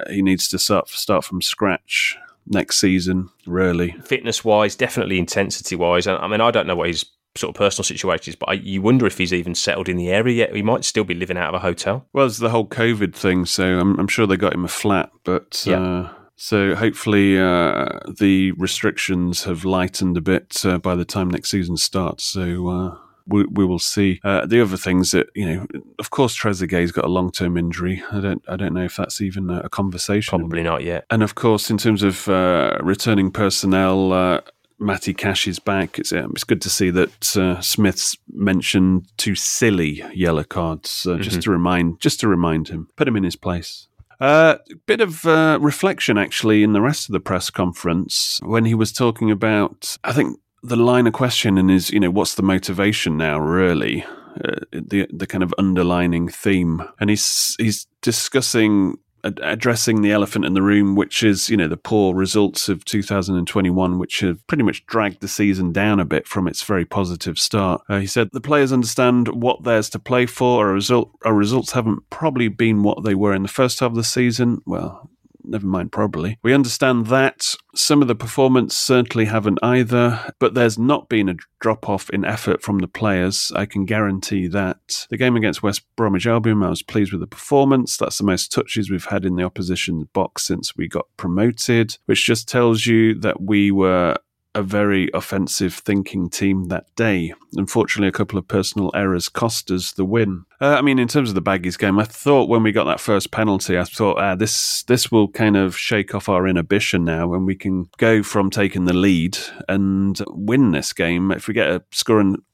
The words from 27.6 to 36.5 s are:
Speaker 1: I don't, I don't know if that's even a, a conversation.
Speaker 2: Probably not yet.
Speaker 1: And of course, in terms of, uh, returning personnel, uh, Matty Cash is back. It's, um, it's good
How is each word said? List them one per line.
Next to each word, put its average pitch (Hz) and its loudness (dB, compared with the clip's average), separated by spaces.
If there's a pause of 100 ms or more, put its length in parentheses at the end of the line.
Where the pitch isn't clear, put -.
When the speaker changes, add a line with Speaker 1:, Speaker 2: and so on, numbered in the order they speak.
Speaker 1:
I 104 -4
don't, 98 -4
I 92 -6
don't 92 -4
know 90 -4
if 87 -8
that's - -6
even 95 -4
a, 87 -4
a - -10
conversation. 98 -2
Speaker 2:
Probably 82 -4
not 82 -2
yet. 85 -6
Speaker 1:
And 113 2
of 104 0
course, 110 2
in 107 2
terms 107 2
of, 95 0
uh, 90 2
returning 98 2
personnel, 95 2
uh, 90 2 (380)
Matty 98 -4
Cash 98 -2
is 87 -6
back. 95 -2
It's, - -6
um, 87 -4
it's - -8
good 98 0